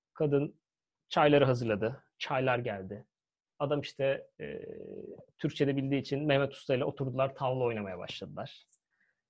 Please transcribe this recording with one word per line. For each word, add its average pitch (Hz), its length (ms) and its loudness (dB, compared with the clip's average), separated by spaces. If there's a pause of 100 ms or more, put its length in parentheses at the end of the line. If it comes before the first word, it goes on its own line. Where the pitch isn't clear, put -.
(140)
kadın 143 400 2 (540)
çayları 147 360 8
hazırladı. 117 580 0 (160)
Çaylar 131 400 0
geldi. 101 480 -8 (520)
Adam 147 220 0
işte, - 460 -2 (140)
e, - 200 -8 (800)
Türkçe 147 280 0
de 139 100 0
bildiği 135 240 0
için 143 260 -4
Mehmet 139 260 2
Usta - 220 -2
ile 127 100 0
oturdular, 135 500 -2
tavla 131 300 0
oynamaya 104 340 -2
başladılar. 98 680 -12 (640)